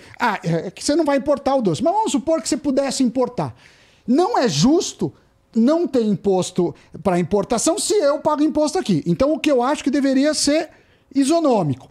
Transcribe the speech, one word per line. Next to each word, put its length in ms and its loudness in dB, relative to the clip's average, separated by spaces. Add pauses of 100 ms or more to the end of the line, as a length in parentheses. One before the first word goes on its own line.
(200)
Ah, 240 -2
é, 240 -2
é 40 -10
que 120 -18
você 120 0
não 100 2
vai 120 0
importar 380 0
o 60 2
doce, 220 0
mas 100 2
vamos 180 0
supor 300 0
que 80 -8
você 80 0
pudesse 460 -2
importar. 520 -2 (540)
Não 280 2
é 100 2
justo 640 0 (400)
não 320 2
ter 160 0
imposto 720 0 (300)
pra 160 0
importação 580 0
se 160 -2
eu 260 2
pago 220 0
imposto 380 0
aqui. 260 -2
Então, 280 0
o 60 -2
que 120 0
eu 100 2
acho 220 -2
que 80 -2
deveria 420 2
ser 360 -2 (440)
isonômico. 760 0